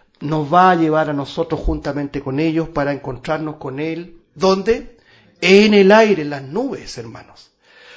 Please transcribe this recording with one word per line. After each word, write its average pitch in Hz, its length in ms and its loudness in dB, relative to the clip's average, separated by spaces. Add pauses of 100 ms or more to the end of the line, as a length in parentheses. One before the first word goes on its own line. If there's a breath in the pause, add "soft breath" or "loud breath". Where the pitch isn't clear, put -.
(200 soft breath)
nos 151 320 -4
va 185 180 6
a 180 60 2
llevar 156 340 0
a 147 40 -4
nosotros 151 460 -6
juntamente 147 600 -6
con 135 180 -6
ellos 160 300 -2
para 143 240 -4
encontrarnos 147 640 -8
con 135 240 -12
Él. 165 400 -10 (140)
¿Dónde? 190 640 -2 (420 soft breath)
En 202 320 6
el 196 180 6
aire, 208 300 4
en 147 80 -6
las 143 140 -8
nubes, 185 560 -10
hermanos. - 540 -20 (440 soft breath)